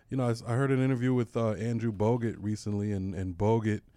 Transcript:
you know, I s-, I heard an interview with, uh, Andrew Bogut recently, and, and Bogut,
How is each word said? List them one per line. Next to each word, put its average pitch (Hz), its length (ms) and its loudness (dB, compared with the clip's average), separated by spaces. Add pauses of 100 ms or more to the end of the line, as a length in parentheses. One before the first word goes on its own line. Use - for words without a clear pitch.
(100)
you 131 80 -2
know, 127 80 2
I 120 40 2
s-, 117 160 -2
I 117 80 -2
heard 135 160 2
an 131 120 4
interview 127 320 2
with, 120 220 0
uh, 113 160 2
Andrew 113 400 -2
Bogut 110 460 0
recently, 104 540 -2
and, 95 220 -2
and 92 240 -4
Bogut, 107 420 2 (160)